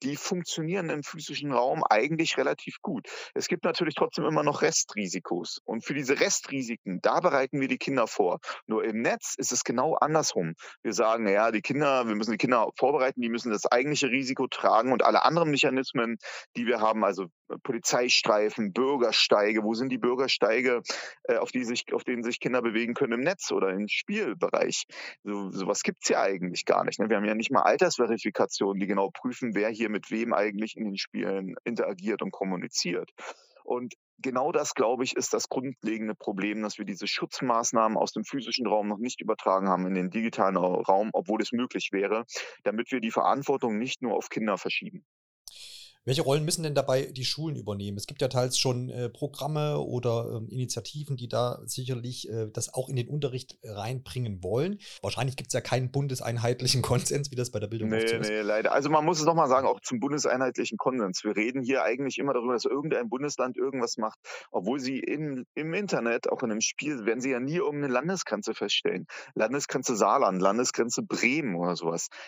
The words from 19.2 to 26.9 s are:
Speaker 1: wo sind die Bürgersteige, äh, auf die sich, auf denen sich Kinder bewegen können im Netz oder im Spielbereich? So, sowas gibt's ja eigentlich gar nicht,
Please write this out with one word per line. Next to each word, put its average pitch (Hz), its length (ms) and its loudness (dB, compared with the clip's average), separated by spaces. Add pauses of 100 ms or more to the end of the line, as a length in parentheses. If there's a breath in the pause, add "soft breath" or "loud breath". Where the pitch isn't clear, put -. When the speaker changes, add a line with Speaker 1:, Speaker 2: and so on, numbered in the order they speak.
Speaker 1:
wo 110 120 0
sind 127 160 -2
die 127 80 -2
Bürgersteige, 123 840 2 (420 loud breath)
äh, 120 120 2
auf - 160 0
die 127 120 -2
sich, 120 280 -4
auf 123 120 0
denen 120 180 -2
sich 120 180 -4
Kinder 123 220 0
bewegen 117 320 0
können 117 200 0
im 120 60 0
Netz 175 320 -2
oder 95 180 2
im 101 180 -2
Spielbereich? - 960 -2 (380 loud breath)
So, 101 280 -4
sowas 95 320 -2
gibt's - 260 -4
ja - 140 2
eigentlich 90 420 -2
gar 90 200 4
nicht, - 160 -4